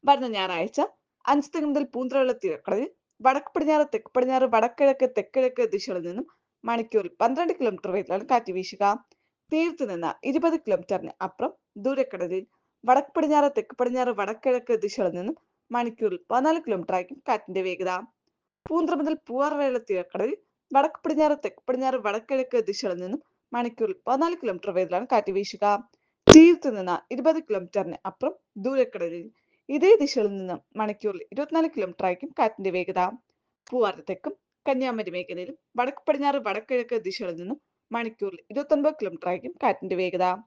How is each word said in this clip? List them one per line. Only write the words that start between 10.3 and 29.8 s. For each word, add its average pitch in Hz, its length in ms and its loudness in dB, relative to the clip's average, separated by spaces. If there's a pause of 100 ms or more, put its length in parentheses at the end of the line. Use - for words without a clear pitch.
കിലോമീറ്ററിന് 180 540 -4 (120)
അപ്പുറം 240 280 -6 (260)
ദൂരക്കടലിൽ 202 640 -4 (420)
വടക്ക് 262 300 4
പടിഞ്ഞാറ് 294 380 4
തെക്ക് 220 240 -4
പടിഞ്ഞാറ് 247 420 0
വടക്കിഴക്ക് 233 640 -2
ദിശകളിൽ 196 340 -2
നിന്നും 202 200 -6 (360)
മണിക്കൂറിൽ 226 480 -2 (100)
പതിനാല് 302 320 2
കിലോമീറ്റർ 185 340 -4
ആയിരിക്കും 180 300 -4
കാറ്റിന്റെ - 360 -2
വേഗത. 185 300 -4 (720)
പൂന്തറ 320 300 0
മുതൽ 311 200 -2 (120)
പൂവാർ 277 320 -2
വരെയുള്ള 262 200 0
തീരക്കടലിൽ 196 560 -4 (360)
വടക്ക് 285 320 2
പടിഞ്ഞാറ് 302 400 2
തെക്ക് - 220 -8
പടിഞ്ഞാറ് 262 400 -2
വടക്കിഴക്ക് 240 640 -2
ദിശകളിൽ 196 360 -4
നിന്നും 202 180 -8 (300)
മണിക്കൂറിൽ 233 460 -4 (100)
പതിനാല് 320 340 0
കിലോമീറ്റർ 196 300 -4
വേഗത്തിലാണ് 180 400 0
കാറ്റ് 208 260 2
വീശുക. 202 280 -4 (640)
തീരത്ത് 320 480 10
നിന്ന് 185 220 -4 (140)
ഇരുപത് 294 360 2
കിലോമീറ്ററിന് 185 580 -4
അപ്പുറം - 300 -6 (220)
ദൂരക്കടലിൽ 196 680 -2 (440)
ഇതേ 311 220 6 (100)